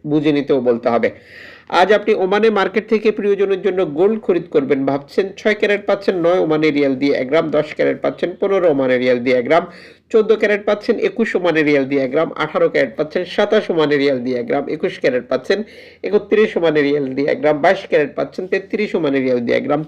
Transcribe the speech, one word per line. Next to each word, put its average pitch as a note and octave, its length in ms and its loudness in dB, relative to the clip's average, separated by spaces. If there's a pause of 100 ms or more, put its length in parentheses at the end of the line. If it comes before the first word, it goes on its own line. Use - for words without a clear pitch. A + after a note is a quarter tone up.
(100)
বুঝে D3+ 260 2
নিতেও C#3 320 0
বলতে A#2 260 0
হবে। G#2+ 160 0 (680)
আজ F#3 80 4 (100)
আপনি - 140 0 (120)
ওমানে G#3 240 2 (100)
মার্কেট F#3+ 340 0
থেকে A3 160 2 (100)
প্রিয়জনের G3 480 0
জন্য F#3 140 0 (180)
গোল্ড G#3+ 280 2
খরিদ E3+ 280 0
করবেন C#3 260 0 (100)
ভাবছেন, C#3+ 360 -2 (120)
ছয় G#3 220 0
ক্যারেট G3+ 280 0
পাচ্ছেন G3 260 -4 (120)
নয় F#3 180 2
ওমানি D#3 260 0
রিয়াল C#3 320 0
দিয়ে C#3 200 2
এক B2+ 80 -6
গ্রাম, D#3+ 160 2 (100)
দশ D3+ 200 0
ক্যারেট C#3 280 -2
পাচ্ছেন D3 260 -4 (100)
পনেরো G3 320 0
ওমানি C3 260 0
রিয়াল B2 260 0
দিয়ে B2+ 160 2
এক A#2+ 80 -4
গ্রাম, E3+ 160 2 (480)
চোদ্দ A3 180 4 (100)
ক্যারেট G#3 280 0
পাচ্ছেন G#3 260 0 (140)
একুশ A3 300 -2
ওমানি E3 300 2
রিয়াল C#3 220 2
দিয়ে C#3 160 0
এক B2 80 -6
গ্রাম, D#3+ 140 0 (140)
আঠারো E3 320 0
ক্যারেট C#3 240 0
পাচ্ছেন E3+ 240 -4 (120)
সাতাশ G#3 380 2
ওমানি D3+ 300 2
রিয়াল C#3 220 0
দিয়ে B2+ 180 -2
এক A#2+ 80 -10
গ্রাম, C#3 140 -2 (100)
একুশ E3+ 280 -4
ক্যারেট B2+ 280 0
পাচ্ছেন D#3+ 280 -2 (500)
একত্রিশ G#3 500 2
ওমানি D#3 300 2
রিয়াল C#3+ 180 0 (100)
দিয়ে C#3+ 160 0
এক B2+ 100 -2
গ্রাম, D3+ 220 2
বাইশ F#3 260 2
ক্যারেট D3 280 0
পাচ্ছেন D3 340 -6
তেত্রিশ G#3 460 -4
ওমানি C#3 260 0
রিয়াল B2+ 220 0
দিয়ে B2 120 0
এক B2 80 -6
গ্রাম, D3 220 0